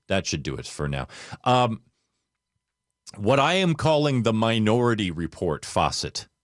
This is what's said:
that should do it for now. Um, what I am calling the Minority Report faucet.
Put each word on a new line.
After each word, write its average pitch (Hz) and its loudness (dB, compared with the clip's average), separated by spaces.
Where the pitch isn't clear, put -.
that 98 -2
should 78 -4
do 67 -6
it - -10
for 73 -6
now. 67 -6
Um, 123 2
what 110 2
I 156 4
am 185 2
calling 147 2
the 113 2
Minority 113 2
Report 80 -4
faucet. - -2